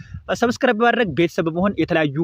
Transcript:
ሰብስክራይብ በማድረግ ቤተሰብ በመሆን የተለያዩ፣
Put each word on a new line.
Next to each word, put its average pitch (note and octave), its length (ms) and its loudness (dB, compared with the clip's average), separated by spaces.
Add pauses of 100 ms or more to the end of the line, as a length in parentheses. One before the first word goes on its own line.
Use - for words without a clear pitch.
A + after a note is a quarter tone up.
(320)
ሰብስክራይብ A#3+ 440 0
በማድረግ A#3 380 2
ቤተሰብ E3+ 320 0
በመሆን E3+ 300 -2
የተለያዩ፣ D#3 480 0